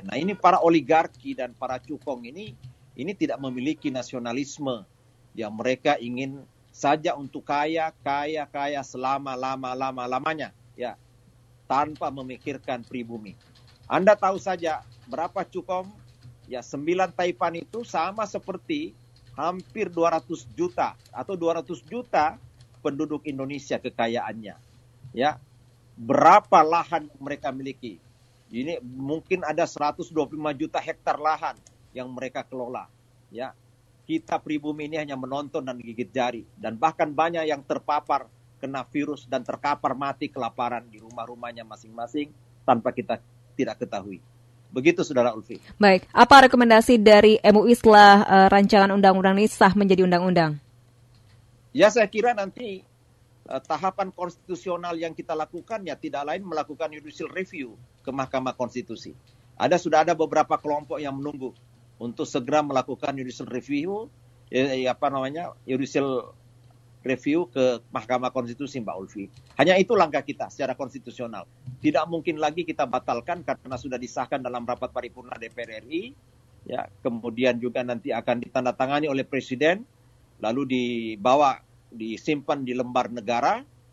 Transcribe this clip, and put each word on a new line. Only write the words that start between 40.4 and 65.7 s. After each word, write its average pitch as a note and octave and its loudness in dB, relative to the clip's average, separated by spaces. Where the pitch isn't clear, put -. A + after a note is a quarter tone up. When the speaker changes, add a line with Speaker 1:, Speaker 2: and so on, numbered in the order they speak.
Speaker 1:
di G#2+ -20
rumah-rumahnya A#2 -14
masing-masing A#2 -8
tanpa B2 2
kita - -6
tidak A2+ -6
ketahui. G2 -10
Begitu, E3+ 0
Saudara B2 0
Ulfi. A2 -16
Speaker 2:
Baik, F#3+ 4
apa C4 10
rekomendasi A#3+ 8
dari G#3+ 10
M G#3 8
U G3+ 4
I A#3+ 8
setelah, G#3 10
eh, F#3+ 8
rancangan G3 6
undang-undang F#3+ 6
ini G3+ 4
sah G#3 4
menjadi F#3+ 4
undang-undang? F3 2
Speaker 1:
Ya, G3+ 6
saya G#3+ 2
kira A3 0
nanti, G3 -8
eh, C3+ -8
tahapan F#3+ -2
konstitusional F3 -8
yang E3 -6
kita E3 -8
lakukan F3 -8
ya C#3+ -10
tidak C#3+ -8
lain F3+ -8
melakukan D3+ -6
judicial D3+ -14
review D3 -12
ke - -14
Mahkamah C3 -6
Konstitusi. A#2 -8
Ada, C#3+ 2
sudah D#3+ 2
ada E3+ 0
beberapa D3+ 0
kelompok D3 -6
yang C#3 -8
menunggu C#3 -10
untuk A#2+ -6
segera C#3+ 0
melakukan C#3 -4
judicial B2+ -10
review, D3 -6
eh, C3 -2
eh, B2+ -2
apa C3+ -2
namanya, C#3 -6
judicial C3 -2